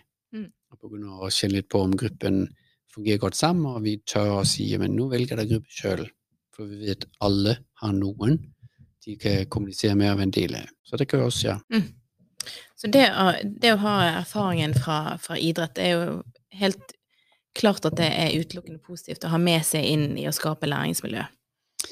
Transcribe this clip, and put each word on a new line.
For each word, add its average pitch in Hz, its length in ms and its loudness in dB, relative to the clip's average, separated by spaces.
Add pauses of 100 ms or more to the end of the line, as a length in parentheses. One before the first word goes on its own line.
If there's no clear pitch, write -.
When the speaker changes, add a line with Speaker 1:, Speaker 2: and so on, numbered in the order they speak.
(320)
Speaker 1:
Mm. 220 120 -10 (260)
Speaker 2:
Og 110 120 -20
begynde 107 260 -12 (180)
at 98 60 -4
kigge 98 220 2
lidt 98 140 -2
på, 101 120 2
om 95 160 2
gruppen 95 520 0 (460)
fungerer 107 240 0
godt 98 180 -2
sammen, 165 300 2
og 120 180 -4
vi 107 220 -2
tør 104 320 2
at 98 80 2
sige, 101 220 0
"Jamen, 98 220 0
nu 113 180 0
vælger 123 280 -2
der 107 160 -2
gruppe 110 160 -2 (140)
selv." 92 240 -2 (500)
For 110 80 -12
vi 101 120 -12
ved, 104 120 -8
at - 180 -4 (140)
alle 101 360 4 (240)
har 107 120 -2
nogen, 101 540 0 (580)
de 104 120 -12
kan 98 300 0
kommunicere 101 500 -2
med 101 140 4
og 101 60 2
være 98 100 0
en 95 40 0
del 87 240 0
af. 52 140 -10 (160)
Så - 120 -10
det 139 120 0
gør 135 160 2
også, 120 240 0
ja. 104 80 0 (220)
Speaker 1:
Mm. 196 40 2 (920)
Så - 100 -8
det 247 240 8
å, 190 220 4 (300)
det 233 100 6
å 214 40 4
ha 202 280 2 (140)
erfaringen 175 560 0
fra, 156 420 0
fra - 200 -10
idrett 165 420 -2
er 185 100 2
jo 170 340 0 (300)
helt 196 300 -2 (720)
klart 202 300 2
at 160 120 -2
det 165 100 2
er 156 340 0
utelukkende 165 460 -10
positivt - 380 -12
å 170 40 -6
ha 165 100 2
med 170 260 4
seg 156 200 0
inn 147 340 0
i 147 100 -4
å 151 40 -2
skape 156 340 -4
læringsmiljø. 143 560 -4 (680)